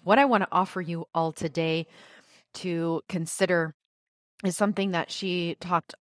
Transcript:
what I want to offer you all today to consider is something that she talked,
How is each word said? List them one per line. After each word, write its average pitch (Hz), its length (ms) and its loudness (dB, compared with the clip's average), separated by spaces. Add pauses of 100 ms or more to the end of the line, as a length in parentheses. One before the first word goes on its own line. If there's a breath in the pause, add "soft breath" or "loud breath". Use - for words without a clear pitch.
what 208 160 6
I 285 60 8
want 220 180 4
to - 80 -4
offer 185 300 0
you 170 240 -6 (100)
all 160 160 0
today 160 560 -2 (680 loud breath)
to 170 540 -2
consider 170 640 0 (720)
is 185 120 0
something 202 360 0
that 165 180 -2
she 175 500 -4
talked, 175 360 -2 (180)